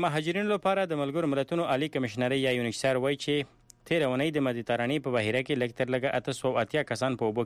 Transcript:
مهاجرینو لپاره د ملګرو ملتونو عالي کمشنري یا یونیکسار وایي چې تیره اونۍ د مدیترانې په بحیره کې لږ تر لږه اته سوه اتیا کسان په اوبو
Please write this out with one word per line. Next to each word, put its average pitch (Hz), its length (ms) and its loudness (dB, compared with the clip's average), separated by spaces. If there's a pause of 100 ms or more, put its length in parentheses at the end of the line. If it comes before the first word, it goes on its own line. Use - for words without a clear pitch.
مهاجرینو 170 480 0
لپاره 190 320 0
د 156 160 -2
ملګرو 143 320 0
ملتونو 143 400 0
عالي 143 140 0 (100)
کمشنري 127 480 0
یا 127 140 2
یونیکسار 127 440 0
وایي 139 200 0
چې 147 280 -2 (360)
تیره 160 220 2
اونۍ 139 240 0
د 143 100 2
مدیترانې 120 600 0
په 139 100 -2
بحیره 113 320 2
کې 151 160 -2
لږ 120 160 -2
تر 127 160 0
لږه 131 240 0
اته 131 180 -2
سوه 123 240 0
اتیا 139 300 0
کسان 127 320 0
په 113 60 2
اوبو 110 180 0